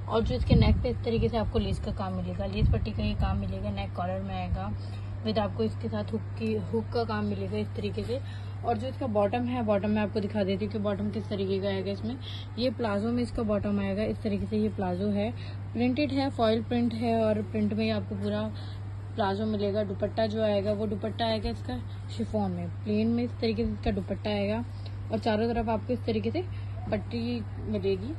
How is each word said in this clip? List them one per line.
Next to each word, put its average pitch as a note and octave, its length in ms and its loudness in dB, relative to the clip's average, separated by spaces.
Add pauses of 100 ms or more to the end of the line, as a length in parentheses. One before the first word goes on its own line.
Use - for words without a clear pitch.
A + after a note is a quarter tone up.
और A3 180 2
जो A3 140 2
इसके A#3+ 200 6
neck G#3+ 200 8
पे - 140 2
इस A#3 140 0
तरीके A3+ 260 2
से A#3 80 0
आपको G#3+ 220 2
lace G3 200 0
का G#3+ 140 -4
काम F#3+ 200 -4
मिलेगा, F3+ 320 -2
Lace G3+ 240 2
पट्टी G#3+ 220 2
का G3+ 120 -2
ये G#3 120 2
काम G3 240 2
मिलेगा। F#2+ 320 -4
neck G2 240 -4
collar F3 260 -2
में G3 140 -4
आएगा F#3 320 -2 (580)
with A3 140 2
आपको G#3 240 0
इसके A3 260 -2
साथ G#3 240 -2
hook G#3 80 -2 (180)
की, A3 140 0 (100)
hook A3 300 0
का A#3 100 2
काम G#3+ 220 -2
मिलेगा G3 320 -2
इस G#3 180 0
तरीके G3+ 280 -2
से। A#3+ 160 -2 (460)
और A#3 120 2
जो A#3+ 100 -2
इसका C4+ 220 -2
bottom G#3 340 2
है, B3 220 0
bottom G#3 240 4
मैं G#3+ 120 4
आपको G#3 180 0
दिखा G3+ 240 0
देती F#3+ 220 0
हूँ G3+ 60 -4
कि A3 80 -2
bottom G3+ 320 0
किस G#3 180 -4
तरीके G3 300 0
का G3 80 0
आएगा। F#3+ 240 0
इसमें G#3+ 240 -4 (420)
ये B3 140 2
प्लाजो G#3+ 400 0
में B3 120 2
इसका A#3 200 -2
bottom G#3 360 2
आएगा G3 260 0
इस G#3+ 180 -2
तरीके G3 220 0
से। G#3+ 120 0
ये G#3+ 140 4
प्लाजो F#3 380 0
है, G3+ 200 2 (440)
Printed B3 380 2
है, C4+ 200 2
foil A3+ 320 4
print A#3+ 320 2
है A3+ 220 2
और G#3+ 260 4
print G#3 300 0
में A3 100 2
ही A3 80 2
आपको G#3 240 -2
पूरा G#3 260 0 (720)
प्लाजो G3+ 300 2
मिलेगा। G#3 400 2
दुपट्टा G3+ 420 0
जो A3 160 0
आएगा G#3 300 4
वो G#3 140 0
दुपट्टा G#3+ 400 -2
आएगा A3 220 0
इसका B3 300 -4 (380)
शिफॉन G#3+ 340 0
में, F3 160 -4 (160)
Plain G#3+ 260 2
में A#3 140 2
इस - 160 -4
तरीके A3+ 260 2
से A3 60 0
इसका G#3+ 200 0
दुपट्टा G3 400 -2
आएगा G3+ 320 0 (480)
और A3+ 80 0
चारों A3 280 2
तरफ A#3 220 0
आपको A3 240 0
इस A#3+ 120 -2
तरीके A3 260 0
से F4 120 -2 (480)
पट्टी A#3 500 -2 (220)
मिलेगी। G3 560 0